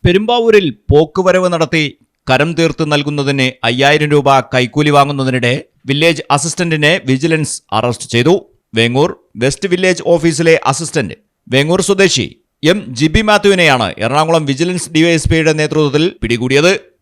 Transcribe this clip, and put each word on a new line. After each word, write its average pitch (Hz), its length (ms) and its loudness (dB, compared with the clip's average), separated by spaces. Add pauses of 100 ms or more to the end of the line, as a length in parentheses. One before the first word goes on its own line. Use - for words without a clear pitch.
പെരുമ്പാവൂരിൽ 214 580 2 (240)
പോക്കുവരവ് 180 640 2
നടത്തി 160 280 -2 (480)
കരം 143 280 2
തീർത്ത് 160 340 0
നൽകുന്നതിന് 143 540 -2 (220)
അയ്യായിരം 143 460 2
രൂപ 139 240 4 (160)
കൈക്കൂലി 143 420 0
വാങ്ങുന്നതിനിടെ 131 560 0 (380)
വില്ലേജ് 151 340 0 (120)
അസിസ്റ്റന്റിനെ 160 560 -2 (180)
വിജിലൻസ് 156 460 -2 (220)
അറസ്റ്റ് 117 360 -4
ചെയ്തു. 127 200 4 (440)
വേങ്ങൂർ 123 340 0 (320)
വെസ്റ്റ് 156 280 -2
വില്ലേജ് 185 420 -2
ഓഫീസിലെ 165 420 2 (160)
അസിസ്റ്റന്റ് 139 440 -6 (380)
വേങ്ങൂർ 160 340 0
സ്വദേശി 190 400 0 (440)
എം 208 80 -2 (200)
ജിബി 160 300 0
മാത്യുവിനെയാണ് 175 580 2 (160)
എറണാകുളം 156 460 0
വിജിലൻസ് 170 440 -4
ഡി 156 120 4
വൈ 170 140 2
എസ് - 120 -4
പിയുടെ 160 300 2
നേതൃത്വത്തിൽ 151 440 0 (160)
പിടികൂടിയത്. 127 520 0 (280)